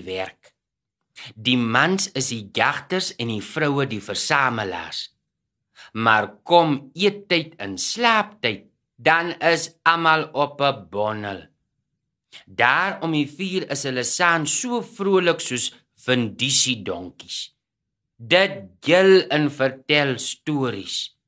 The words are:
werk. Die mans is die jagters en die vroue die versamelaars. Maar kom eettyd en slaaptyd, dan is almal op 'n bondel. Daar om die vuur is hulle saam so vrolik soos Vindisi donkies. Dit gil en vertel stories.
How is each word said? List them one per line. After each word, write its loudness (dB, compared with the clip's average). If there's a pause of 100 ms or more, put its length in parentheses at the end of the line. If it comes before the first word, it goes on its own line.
werk. -10 (840)
Die 0
mans 0
is -2
die -8 (140)
jagters -2
en -4
die -6
vroue -2
die -8
versamelaars. -2 (840)
Maar 4 (160)
kom 4
eettyd -2
en -8
slaaptyd, -2 (300)
dan 2
is 2 (120)
almal 2
op -2
'n -2
bondel. -4 (1000)
Daar 0
om -4
die 0
vuur -6
is -4
hulle -4
saam 2
so -4
vrolik 0
soos -4 (220)
Vindisi 0
donkies. -10 (640)
Dit 2 (280)
gil 6
en 2
vertel 0
stories. -6 (120)